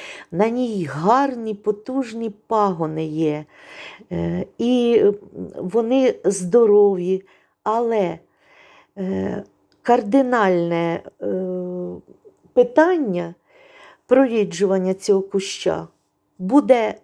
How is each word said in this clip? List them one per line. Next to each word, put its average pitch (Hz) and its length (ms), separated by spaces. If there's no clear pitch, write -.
На 196 180
ній 226 360
гарні, 220 680
потужні 226 760
пагони 165 760
є, 156 380
е, 170 320
і 240 440
вони 226 580
здорові, 190 1000
але, 214 560
е, 190 460
кардинальне, 202 1200
е, 202 100
питання 247 840
проріджування 190 880
цього 196 280
куща 175 640
буде 233 600